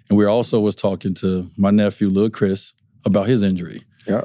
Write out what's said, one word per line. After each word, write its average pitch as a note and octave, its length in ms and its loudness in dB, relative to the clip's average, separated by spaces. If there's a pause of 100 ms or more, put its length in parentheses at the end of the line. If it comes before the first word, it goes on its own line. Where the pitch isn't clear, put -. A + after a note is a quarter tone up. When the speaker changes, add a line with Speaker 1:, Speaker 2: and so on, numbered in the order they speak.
Speaker 1:
And G2+ 80 4
we G#2 100 4
also A2+ 340 0
was G#2 160 0
talking F#2+ 380 -4
to F#2 420 -4
my G2 160 2
nephew, G#2 380 2
Lil G2+ 200 2
Chris, - 440 -4 (300)
about F#2+ 220 2
his A#2 160 2
injury F2+ 400 -4 (240)
Speaker 2:
Yeah. - 180 -2